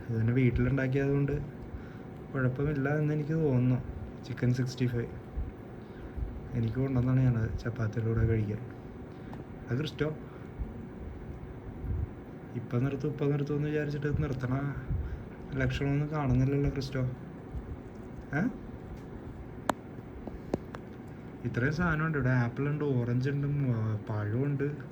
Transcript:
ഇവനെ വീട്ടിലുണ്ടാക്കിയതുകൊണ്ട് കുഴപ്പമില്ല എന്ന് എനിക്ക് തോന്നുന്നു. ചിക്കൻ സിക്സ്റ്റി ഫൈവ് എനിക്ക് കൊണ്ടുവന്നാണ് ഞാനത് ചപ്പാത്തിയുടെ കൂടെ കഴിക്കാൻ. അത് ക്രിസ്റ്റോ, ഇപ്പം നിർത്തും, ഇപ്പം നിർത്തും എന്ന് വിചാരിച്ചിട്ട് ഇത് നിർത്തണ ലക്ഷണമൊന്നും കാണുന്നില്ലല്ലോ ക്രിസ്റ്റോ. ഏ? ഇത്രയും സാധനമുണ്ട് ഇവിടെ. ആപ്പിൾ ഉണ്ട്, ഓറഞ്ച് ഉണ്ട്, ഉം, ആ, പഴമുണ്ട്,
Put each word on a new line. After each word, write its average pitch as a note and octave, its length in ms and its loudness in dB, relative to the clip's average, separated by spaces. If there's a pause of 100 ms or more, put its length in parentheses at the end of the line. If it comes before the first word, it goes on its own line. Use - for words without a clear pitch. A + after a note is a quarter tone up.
ഇവനെ A2+ 280 4
വീട്ടിലുണ്ടാക്കിയതുകൊണ്ട് C3+ 960 4 (1000)
കുഴപ്പമില്ല C#3 560 2 (120)
എന്ന് D3+ 160 4
എനിക്ക് D3+ 280 0
തോന്നുന്നു. B2+ 340 6 (480)
ചിക്കൻ B2 240 2 (100)
സിക്സ്റ്റി B2+ 320 0
ഫൈവ് A#2 180 0 (1500)
എനിക്ക് A2+ 260 0
കൊണ്ടുവന്നാണ് B2+ 440 4
ഞാനത് A2+ 220 4 (120)
ചപ്പാത്തിയുടെ A2 480 0
കൂടെ A2+ 220 4
കഴിക്കാൻ. G#2 300 2 (1040)
അത് A#2 120 0
ക്രിസ്റ്റോ, - 300 -2 (2500)
ഇപ്പം A#2+ 260 2
നിർത്തും, C#3 280 0
ഇപ്പം C#3+ 200 2
നിർത്തും D3 260 2
എന്ന് D3 120 2
വിചാരിച്ചിട്ട് D3 400 0
ഇത് C#3+ 140 4
നിർത്തണ B2+ 300 0 (1040)
ലക്ഷണമൊന്നും C#3+ 540 2
കാണുന്നില്ലല്ലോ C#3 600 4
ക്രിസ്റ്റോ. C3 280 -2 (1400)
ഏ? F#3 40 4 (3000)
ഇത്രയും C3+ 300 2
സാധനമുണ്ട് D#3+ 400 2
ഇവിടെ. B2+ 240 4
ആപ്പിൾ C3+ 300 0
ഉണ്ട്, D3+ 120 0 (120)
ഓറഞ്ച് B2 360 2
ഉണ്ട്, C#3+ 200 0
ഉം, C#3+ 120 2 (140)
ആ, - 20 2 (300)
പഴമുണ്ട്, C3 580 2 (220)